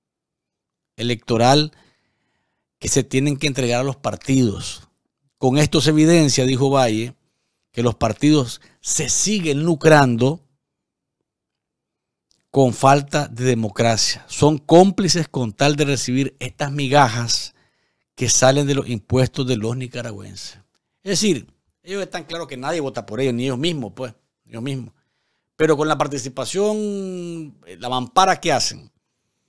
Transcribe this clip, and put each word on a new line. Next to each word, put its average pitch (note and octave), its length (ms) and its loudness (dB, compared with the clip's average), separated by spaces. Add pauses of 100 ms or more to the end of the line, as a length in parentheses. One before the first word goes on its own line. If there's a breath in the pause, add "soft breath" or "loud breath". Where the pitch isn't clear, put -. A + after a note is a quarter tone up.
(960)
electoral A#2+ 720 2 (1080)
que - 80 -10
se C3+ 160 2
tienen C3+ 340 -2
que C#3+ 80 -6
entregar B2 360 -2
a - 20 -2
los C3+ 140 -6
partidos. A2+ 920 -2 (480)
"Con C3 220 2
esto D3+ 200 2
se C#3+ 120 2
evidencia", D#3 540 4
dijo C3+ 260 0
Valle, A#2+ 420 0 (580)
"que A#2+ 120 -4
los A#2 100 2
partidos B2+ 680 0 (200 soft breath)
se - 280 -4
siguen D#3+ 540 -2
lucrando D3 800 2 (2000)
con C3 240 2
falta C#3+ 540 2
de A#2 160 -8
democracia. A2+ 840 0
Son D3 300 2
cómplices F3+ 720 4
con A#2+ 260 -4
tal C#3+ 220 0
de D3 100 0
recibir C3 540 -2
estas C#3 320 -8
migajas B2+ 840 2 (600)
que B2+ 120 -4
salen C#3 380 2
de C#3 80 0
los C3+ 160 -4
impuestos B2+ 560 -2
de B2 120 -2
los A2+ 200 -4
nicaragüenses". A2+ 800 -14 (460)
Es G3 80 -6
decir, F3+ 480 -2 (240)
ellos F#3+ 180 -10
están F3 240 -12
claros E3 220 -12
que C3 100 -14
nadie D3+ 220 -6
vota C3 260 -8
por A2 140 -10
ellos, C3 140 0
ni A#2+ 120 -4
ellos C3 120 -4
mismos, C#3 380 -4
pues, B2 180 -12 (320)
ellos A2+ 160 -16
mismos. B2+ 320 -10 (640)
Pero D#3 200 2
con D3+ 120 0
la D#3 100 4
participación, E3+ 1700 -4
eh, F2 140 -20
la A#2+ 100 -8
mampara D#3+ 500 2
que E3 120 -2
hacen, - 400 -4 (580)